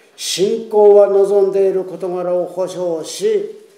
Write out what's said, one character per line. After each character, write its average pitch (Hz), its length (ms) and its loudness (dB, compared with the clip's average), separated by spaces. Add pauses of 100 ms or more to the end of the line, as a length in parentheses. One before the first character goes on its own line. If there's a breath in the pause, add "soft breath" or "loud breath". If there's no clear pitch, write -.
(160 soft breath)
「信 220 520 -4
仰 208 280 6
は 202 120 6
望 196 400 2
ん 185 40 -6
で 196 180 0
い - 20 -4
る 185 120 -4
事 175 240 -10
柄 180 260 -4
を 175 120 -2
保 180 200 -6
証 165 380 -6
し、 - 640 -6 (120 soft breath)